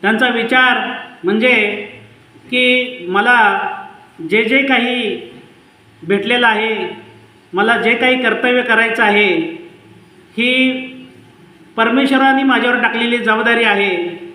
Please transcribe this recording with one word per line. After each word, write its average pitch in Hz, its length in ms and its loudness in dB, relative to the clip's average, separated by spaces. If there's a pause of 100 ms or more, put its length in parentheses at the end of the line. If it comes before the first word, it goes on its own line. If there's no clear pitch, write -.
त्यांचा 220 260 2
विचार 247 720 0 (240)
म्हणजे 220 340 2 (920)
की 254 480 0 (120)
मला 214 500 2 (680)
जे 220 140 2
जे 262 200 0
काही 247 580 -2 (880)
भेटलेलं 233 400 2
आहे, 214 480 -2 (580)
मला 220 240 2
जे 226 180 2
काही 254 280 0
कर्तव्य 247 380 0
करायचं 226 420 0
आहे, 208 320 2 (1000)
ही 254 340 0 (1040)
परमेश्वराने 269 680 2
माझ्यावर 247 380 2
टाकलेली 233 360 0
जबाबदारी 226 460 0
आहे 190 720 -2